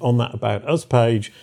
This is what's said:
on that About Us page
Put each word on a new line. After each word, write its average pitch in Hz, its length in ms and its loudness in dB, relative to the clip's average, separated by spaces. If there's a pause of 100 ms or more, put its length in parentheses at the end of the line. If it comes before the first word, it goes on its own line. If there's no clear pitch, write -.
on 123 160 2
that - 160 -2
About 107 340 -4
Us 160 160 -2
page 117 480 2 (120)